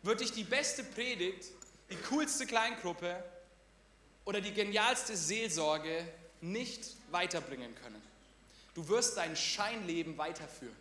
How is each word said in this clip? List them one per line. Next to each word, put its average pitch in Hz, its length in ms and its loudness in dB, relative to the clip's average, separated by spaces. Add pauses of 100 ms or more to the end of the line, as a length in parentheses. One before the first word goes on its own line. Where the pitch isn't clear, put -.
wird 220 160 4
dich 247 120 0
die 214 120 -4
beste 262 400 2
Predigt, 190 640 -2 (440)
die 185 60 -6 (140)
coolste 285 360 4
Kleingruppe 185 760 0 (1000)
oder 202 160 0
die 202 120 -4
genialste 214 640 4
Seelsorge 160 920 2 (340)
nicht 208 560 -4 (140)
weiterbringen 139 680 -2
können. 107 260 -14 (720)
Du 160 140 -8
wirst 233 280 4
dein 165 200 0
Scheinleben 170 800 -2
weiterführen. 151 640 -8